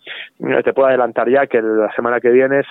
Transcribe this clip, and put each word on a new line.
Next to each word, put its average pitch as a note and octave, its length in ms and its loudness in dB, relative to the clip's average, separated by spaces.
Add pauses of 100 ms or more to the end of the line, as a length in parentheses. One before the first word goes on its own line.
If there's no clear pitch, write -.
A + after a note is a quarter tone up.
(400)
eh, C3 240 -2
te A#2 80 0
puedo C3+ 160 2
adelantar A#2+ 420 0
ya C#3 160 2
que A#2 160 0
la A2 300 0
semana A#2+ 260 -4
que A#2+ 120 2
viene C3+ 400 2